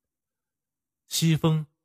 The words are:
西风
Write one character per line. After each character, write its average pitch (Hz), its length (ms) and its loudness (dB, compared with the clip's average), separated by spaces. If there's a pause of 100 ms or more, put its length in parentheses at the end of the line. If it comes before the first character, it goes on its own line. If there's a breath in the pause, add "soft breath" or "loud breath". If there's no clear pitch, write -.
(1080)
西 165 300 0
风 156 320 0 (160)